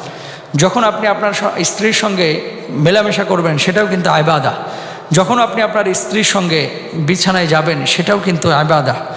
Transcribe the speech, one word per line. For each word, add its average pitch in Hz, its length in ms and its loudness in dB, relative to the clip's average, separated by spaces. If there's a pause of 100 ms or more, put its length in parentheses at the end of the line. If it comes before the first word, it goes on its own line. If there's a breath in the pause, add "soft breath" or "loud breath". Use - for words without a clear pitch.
(560 loud breath)
যখন 185 280 2
আপনি 214 220 0
আপনার 202 260 0
স-, - 320 -2
স্ত্রীর 214 280 0
সঙ্গে 185 480 0 (300)
মেলামেশা 196 540 2
করবেন, 170 340 0
সেটাও 196 280 2
কিন্তু 180 240 0
ইবাদা। 156 420 2 (600 loud breath)
যখন 190 260 4
আপনি 226 240 2
আপনার 202 320 0
স্ত্রীর 208 300 -2
সঙ্গে 160 460 0 (240)
বিছানায় 175 520 0
যাবেন, 156 400 2
সেটাও 202 380 2
কিন্তু 170 240 0
ইবাদা। 151 460 2 (220 loud breath)